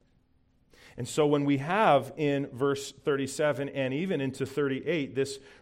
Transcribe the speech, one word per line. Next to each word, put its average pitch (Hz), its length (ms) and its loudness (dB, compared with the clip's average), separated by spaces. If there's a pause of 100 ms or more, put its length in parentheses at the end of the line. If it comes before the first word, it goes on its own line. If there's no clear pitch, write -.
(1000)
And 123 80 -6
so 151 200 2
when 147 180 4
we 143 140 4
have 156 580 4
in 143 300 0
verse 139 440 -2
thirty-seven 139 800 -2
and 135 240 -4
even 160 300 -2
into 135 240 -4
thirty-eight 135 680 -2
this 135 240 -2 (240)